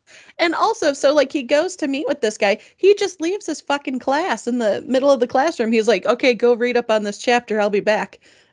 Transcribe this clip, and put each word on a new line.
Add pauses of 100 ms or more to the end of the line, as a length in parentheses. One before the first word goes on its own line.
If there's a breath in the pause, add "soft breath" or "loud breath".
(400 loud breath)
And
also,
so,
like,
he
goes
to
meet
with
this
guy. (180 loud breath)
He
just
leaves
his
fucking
class
in
the
middle
of
the
classroom.
He's
like,
"Okay,
go
read
up
on
this
chapter.
I'll
be
back." (340 soft breath)